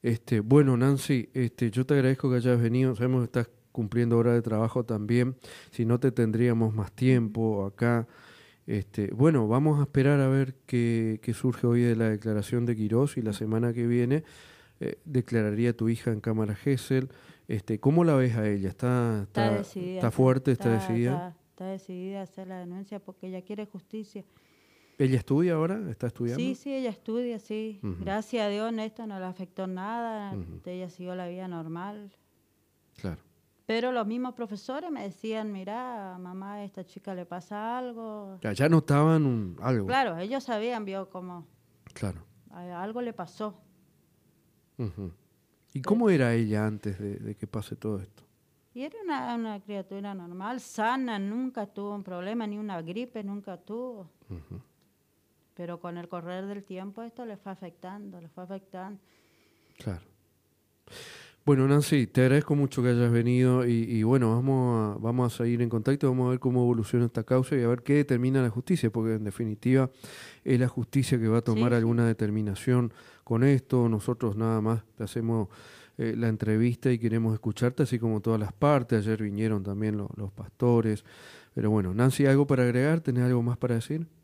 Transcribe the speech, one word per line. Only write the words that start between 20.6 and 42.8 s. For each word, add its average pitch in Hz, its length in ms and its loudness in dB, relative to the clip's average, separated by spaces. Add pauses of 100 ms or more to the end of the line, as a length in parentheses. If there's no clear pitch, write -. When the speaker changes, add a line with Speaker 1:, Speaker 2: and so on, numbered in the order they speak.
Speaker 2:
está, 107 120 -2
Speaker 1:
decidida? 120 240 0
Speaker 2:
está, 175 240 -6 (140)
está - 160 -14
decidida 190 540 -10
a - 20 -10
hacer 185 240 -14
la 185 120 -12
denuncia 190 420 -12
porque 190 260 -16
ella 185 160 -10
quiere 208 240 -10
justicia. 208 580 -14 (720)
Speaker 1:
¿Ella 131 220 2
estudia 165 360 0
ahora? 175 360 -2
¿Está 120 160 -8
estudiando? 120 340 -4
Speaker 2:
Sí, 262 140 -2
sí, 277 180 -10
ella 262 180 -4
estudia, 226 500 -6
sí. 214 420 -10
Speaker 1:
Ujú. 95 180 -6
Speaker 2:
Gracias 208 460 -4
a - 20 -2
Dios, 214 240 -4
en 220 60 -4
esto 220 300 -8
no 196 100 -10
le 185 80 -8
afectó 185 400 -10
nada. 208 680 -6
Speaker 1:
Ujú. - 280 -10
Speaker 2:
Ella 180 240 -10
siguió 180 280 -12
la 180 120 -8
vida 185 200 -10
normal. 180 640 -10 (840)
Speaker 1:
Claro. 87 240 -10 (460)
Speaker 2:
Pero 233 260 -2
los 233 140 -2
mismos 247 280 -4
profesores 240 580 -8
me 233 100 -8
decían, 214 480 -6
"Mirá, 202 720 -10
mamá, 190 360 -12
a 208 80 -10
esta 196 200 -12
chica 196 300 -12
le 180 120 -8
pasa 208 520 -8
algo". 220 640 -12
Speaker 1:
Ya, 107 100 -4
ya 135 160 0
notaban 156 580 4
un, 107 360 -2
algo. 113 240 0
Speaker 2:
Claro, 240 320 0
ellos 247 260 -6
sabían, 226 400 -4
vio, 190 260 -8
como 180 360 -12 (480)
Speaker 1:
Claro. 85 300 -8 (260)
Speaker 2:
a-, 175 320 -12